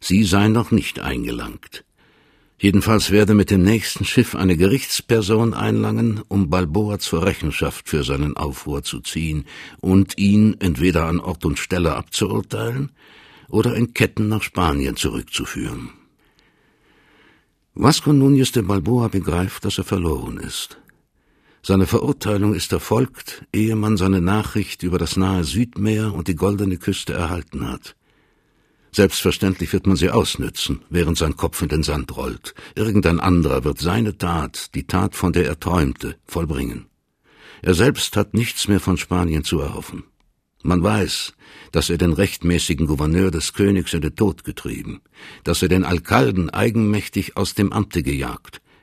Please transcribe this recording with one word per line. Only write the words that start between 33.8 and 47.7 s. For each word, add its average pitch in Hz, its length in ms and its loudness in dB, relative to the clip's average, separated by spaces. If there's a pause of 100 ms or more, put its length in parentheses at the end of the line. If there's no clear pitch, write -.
Tat, 85 560 -6
die - 140 -6
Tat, 95 260 0
von 90 180 0
der 82 140 4
er 78 140 -4
träumte, 80 560 0 (100)
vollbringen. 67 600 -4 (760)
Er 92 120 2
selbst 117 420 2
hat 104 180 -2
nichts 113 320 -2
mehr 101 140 2
von 90 160 0
Spanien 85 480 -2
zu 80 160 -2
erhoffen. - 420 -10 (640)
Man 87 180 2
weiß, 104 500 -2 (380)
dass 80 200 0
er 85 60 0
den 85 160 4
rechtmäßigen 82 760 0
Gouverneur 78 420 2
des 78 220 -4
Königs 98 420 0
in 85 60 0
den 73 160 -4
Tod 101 260 0
getrieben, - 580 -10 (440)
dass - 180 0
er 92 60 -2
den 90 160 4
Alkalden 92 680 0
eigenmächtig 104 840 0
aus 98 180 -4
dem 98 180 2